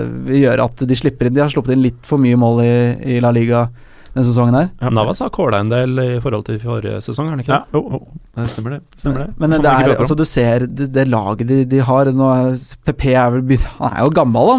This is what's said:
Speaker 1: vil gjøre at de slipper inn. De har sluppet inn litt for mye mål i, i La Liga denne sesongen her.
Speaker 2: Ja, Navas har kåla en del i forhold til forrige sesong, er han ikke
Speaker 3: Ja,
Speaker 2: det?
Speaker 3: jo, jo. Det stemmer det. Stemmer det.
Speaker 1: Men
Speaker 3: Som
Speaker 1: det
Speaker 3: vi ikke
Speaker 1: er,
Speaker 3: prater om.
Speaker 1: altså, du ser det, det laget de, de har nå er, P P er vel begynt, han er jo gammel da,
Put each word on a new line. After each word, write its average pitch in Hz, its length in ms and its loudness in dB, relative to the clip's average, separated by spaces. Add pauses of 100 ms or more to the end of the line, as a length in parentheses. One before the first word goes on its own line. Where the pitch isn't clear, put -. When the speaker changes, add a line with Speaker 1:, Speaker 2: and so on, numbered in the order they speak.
(260)
Speaker 1:
vil 139 160 2
gjøre 120 240 2
at 120 200 -6
de 123 120 0
slipper 131 320 -2
inn. 123 40 -2
De 139 60 2
har 147 100 2
sluppet 127 220 -2
inn 131 140 2
litt 120 180 -6
for 147 160 0
mye 123 160 4
mål 117 260 2
i, 120 120 2 (400)
i - 100 0
La 120 80 4
Liga 117 300 2 (500)
denne 131 160 2
sesongen 120 300 2
her. 175 100 0 (140)
Speaker 2:
Ja, 123 100 -2
Navas 113 320 0
har 262 80 -4
kåla 113 300 0
en 110 100 -2
del 127 260 0
i 127 100 -2 (120)
forhold 117 240 -4
til 110 160 -6
forrige 110 400 -6
sesong, 139 300 -6
er - 20 -6
han 139 80 -6
ikke 131 140 -2
Speaker 3:
Ja, 143 100 -2
Speaker 2:
det? - 80 -20
Speaker 3:
jo, 147 100 0 (140)
jo. - 40 -8 (360)
Det 113 160 -4
stemmer 117 240 -8
det. 143 40 -12 (200)
Stemmer 135 240 -2
det. - 40 -10 (100)
Speaker 1:
Men 160 180 2
Speaker 3:
Som 156 80 0
Speaker 1:
det 147 60 4
Speaker 3:
vi - 20 4
ikke - 0 -
Speaker 1:
er, 131 160 2
Speaker 3:
prater - 80 2
om. 120 80 0
Speaker 1:
altså, 151 160 0
du - 80 2
ser 120 400 2
det, 135 240 -6
det 135 160 2
laget 110 400 -2
de, 135 160 2
de 131 160 2
har 131 320 2
nå 135 160 2
er, 127 320 0 (240)
P 151 80 0
P 127 240 0
er 123 160 2
vel 127 160 -2
begynt, 131 160 4 (160)
han 131 160 -4
er 113 80 0
jo 151 160 2
gammel 131 320 2
da, 262 60 4